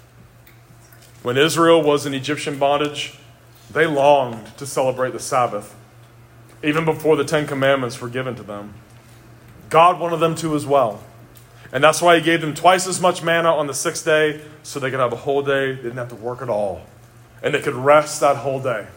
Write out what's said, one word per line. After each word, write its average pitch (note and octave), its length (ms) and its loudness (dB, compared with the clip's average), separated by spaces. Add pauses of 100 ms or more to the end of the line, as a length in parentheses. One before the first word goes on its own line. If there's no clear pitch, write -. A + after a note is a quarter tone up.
(1200)
When B2 140 -2
Israel E3 440 6
was D3 240 2
in C#3+ 80 -4
Egyptian C#3+ 460 -6
bondage, C#3+ 580 -2 (520)
they D#3 180 2
longed C3+ 720 2
to C#3 80 -12
celebrate B2+ 460 -2
the A#2 80 -10
Sabbath, A2 560 -2 (880)
even D#3+ 240 -2
before D#3 300 2
the C#3+ 100 0
Ten D3 220 -2
Commandments C3+ 520 0
were B2 100 -10
given B2+ 260 -6
to G#2+ 80 -16
them. G#2 320 -14 (920)
God E3+ 300 4
wanted E3+ 180 -2
them D#3+ 180 0
to D#3+ 200 -4
as D3 120 -4
well. B2 360 0 (680)
And C3 100 0
that's D#3 180 4
why E3+ 160 6
he D#3+ 40 2
gave E3 200 0
them D3+ 120 -6
twice F3+ 320 4
as F#3 160 -6
much F3+ 220 0
manna E3 260 2
on D3+ 180 0
the C#3 60 -8
sixth D#3+ 320 -6
day, D3+ 340 2 (220)
so - 180 -12
they B2+ 120 -4
could C3 80 -4
have A#2+ 140 0
a - 40 -6
whole C#3 240 -2
day. C3+ 320 -2
They B2 80 -12
didn't A#2+ 160 -10
have A#2+ 120 -10
to B2 60 -16
work A#2 260 -10
at B2+ 80 -10
all. G2+ 340 -4 (580)
And C#3+ 140 -2
they C3+ 60 -2
could C#3 140 -4
rest C#3+ 460 2
that C#3+ 160 2
whole C3+ 240 -6
day. A#2 240 -6 (120)